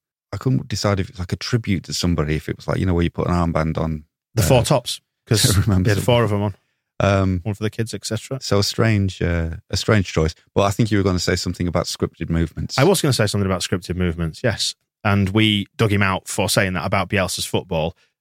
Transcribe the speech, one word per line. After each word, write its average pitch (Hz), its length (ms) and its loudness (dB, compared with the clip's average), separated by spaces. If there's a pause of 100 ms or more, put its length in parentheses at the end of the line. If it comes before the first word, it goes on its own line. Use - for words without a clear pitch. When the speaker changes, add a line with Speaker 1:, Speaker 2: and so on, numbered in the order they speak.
(320)
Speaker 1:
I 107 60 -10
couldn't 131 320 -2
decide 101 320 0
if 90 80 -6
it's, - 100 -12
like, 87 140 -6
a 92 40 -2
tribute 104 460 -2
to 73 100 -10
somebody, 80 420 0
if 76 120 -6
it 82 80 -4
was, - 100 -20
like, 82 140 -2
you 92 60 0
know, 92 80 2
where 85 100 2
you 85 60 0
put - 180 -4
an 87 60 0
armband 80 440 0
on. 80 280 -4 (300)
Speaker 2:
The 113 80 0
Speaker 1:
uh, - 20 0
Speaker 2:
Four 131 180 4
Tops, - 380 -2 (240)
'cause 107 200 2
Speaker 1:
<laughs> 92 120 2
I 98 60 6
remember 92 260 2
Speaker 2:
they - 20 4
had 101 60 2
Speaker 1:
them. - 80 -4
Speaker 2:
four 120 180 4
of 104 80 0
'em 101 120 0
on. 104 120 -2 (460)
Speaker 1:
Um, 98 420 2
Speaker 2:
One 104 120 -4
for - 80 -8
the 110 60 -2
kids, - 240 -6
et 101 120 -10
cetera. - 360 -6
Speaker 1:
so 104 180 0
a 101 40 2
strange, 107 580 2
uh, 85 360 0 (120)
a - 60 -4
strange 107 380 2
choice. 80 200 2 (220)
But 101 80 4
I 98 80 4
think 110 200 0
you 107 60 4
were 98 60 2
gonna 92 160 2
say 92 160 0
something 90 320 -2
about 85 200 -2
scripted - 420 -6
movements. - 480 -2
Speaker 2:
I 135 80 4
was 190 160 4
gonna 147 120 2
say 107 140 2
something 101 180 0
about 92 160 0
scripted 90 360 -4
movements, 85 460 -2
yes. 107 300 -2 (300)
And 101 260 2
we 104 380 2 (100)
dug 110 160 2
him 101 80 2
out 95 260 -2
for 95 220 -2
saying 98 240 2
that 90 120 -4
about 95 220 -2
Bielsa's 95 380 -2
football. 85 500 -4 (260)